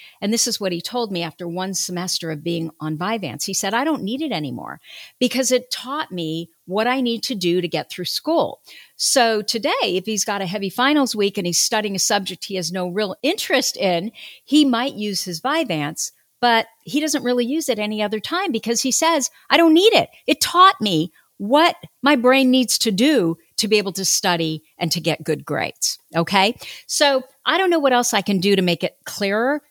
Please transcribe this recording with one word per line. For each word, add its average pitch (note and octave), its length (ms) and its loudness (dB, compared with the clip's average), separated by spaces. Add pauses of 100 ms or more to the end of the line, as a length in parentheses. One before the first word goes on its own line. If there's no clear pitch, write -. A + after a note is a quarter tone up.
(200)
And G#3 140 0
this A3+ 120 0
is A3+ 140 -4
what F#3+ 100 -2
he E3+ 120 -4
told A#3+ 280 -4
me F3 120 -4
after E3+ 260 -8
one F#3 240 -4
semester F3+ 580 -6
of D#3 140 -8
being E3 340 -4
on D#3 200 -4
Vyvanse. F#3 460 -6
He G3 100 -6
said, G3 180 -2
"I A#3+ 120 0
don't D#4 180 -2
need A#3 180 -4
it D#4 120 -4
anymore C#3 500 -8 (360)
because B3+ 320 0
it B3 200 0
taught C4+ 420 -8
me E3 380 -6 (160)
what G#3 200 -2
I C4 140 0
need A#3 220 -2
to C4 120 -6
do F3+ 280 0
to F3 60 -4
get D#3 200 -6
through - 160 -10
school." - 560 -2 (360)
So A3+ 440 2
today, A3+ 300 -4 (120)
if F#3 220 -2
he's G#3+ 220 -2
got G3+ 160 -4
a F#3+ 40 -4
heavy G3 220 -4
finals C4 480 2
week G3+ 220 0
and F3+ 80 -2
he's F3 120 0
studying G#3 380 -2
a - 20 -2
subject F#3 460 -2
he G3 120 -8
has E3+ 140 -4
no F3+ 160 -4
real F#3+ 360 -4
interest - 560 0
in, F#3 340 0 (320)
he D4 220 4
might B3 260 0
use G3+ 320 -6
his E3+ 160 -8
Vyvanse, A3+ 720 -4 (260)
but A3+ 280 2 (180)
he A3 160 -2
doesn't D4 240 -2
really B3 220 0
use D4 240 -2
it G#3+ 80 -2
any G#3+ 240 -2
other G#3 180 -2
time F4 320 -4
because A3+ 300 -2
he C4 100 0
says, D#4+ 380 2 (180)
"I - 80 6
don't E4 160 6
need G4 220 6
it. - 160 2 (160)
It - 160 0
taught F#4 400 6
me F3 300 0 (260)
what C#4+ 380 4 (260)
my C#4+ 120 4
brain B3+ 360 6
needs B3+ 260 4
to - 140 0
do G3 480 4 (180)
to - 100 -2
be G#3 120 4
able G3 140 -2
to F#3+ 120 -6
study E3 580 0 (140)
and E3 160 -4
to E3+ 80 -2
get D#3 240 -2
good C#3+ 220 -4
grades." - 520 -4 (160)
Okay? G3 400 2 (320)
So C#4 360 2 (240)
I D4 100 2
don't F#4 140 2
know E4 80 4
what C4+ 160 2
else A#3+ 180 2
I A3 80 2
can F#3+ 200 0
do G3+ 140 4
to F#3+ 80 4
make F3 220 0
it - 220 -6
clearer A3+ 640 -2